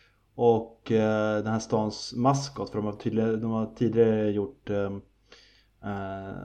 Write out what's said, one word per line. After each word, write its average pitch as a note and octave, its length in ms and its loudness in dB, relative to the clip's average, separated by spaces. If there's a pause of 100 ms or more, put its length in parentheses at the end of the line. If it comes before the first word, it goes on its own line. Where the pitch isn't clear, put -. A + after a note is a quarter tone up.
(360)
Och, A#2 560 2
eh, G#2+ 520 2
den G#2+ 100 -2
här A2 60 0
stans G#2+ 560 -2
maskot, B2 540 0
för - 80 -6
de G#2 80 -2
har G#2 80 -4
tydliga-, A2 420 0
de A2+ 160 -4
har A2 140 0 (100)
tidigare A2 560 4
gjort, G2+ 380 -4
eh, G2+ 220 -2 (920)
eh, G2 500 -8 (120)